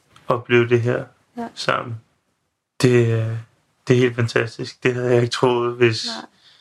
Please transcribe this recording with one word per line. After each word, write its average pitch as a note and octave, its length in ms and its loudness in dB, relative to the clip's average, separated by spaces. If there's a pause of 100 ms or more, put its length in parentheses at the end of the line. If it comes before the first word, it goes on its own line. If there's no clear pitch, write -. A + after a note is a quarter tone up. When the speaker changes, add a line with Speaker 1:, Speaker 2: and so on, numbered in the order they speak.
(280)
Speaker 1:
opleve A#2+ 420 2
det A#2+ 120 2
her B2+ 240 -4 (320)
Speaker 2:
Ja. A#3 180 -10
Speaker 1:
sammen. B2+ 400 -4 (880)
Det, B2 260 4 (800)
det C3 80 4
er B2 40 2
helt B2 160 0
fantastisk. A#2 680 -4
Det B2+ 100 2
havde B2 200 -2
jeg A#2+ 80 4
ikke A#2+ 120 -2
troet, A#2+ 420 0
hvis A#2 300 0
Speaker 2:
Nej. A3+ 200 -10 (360)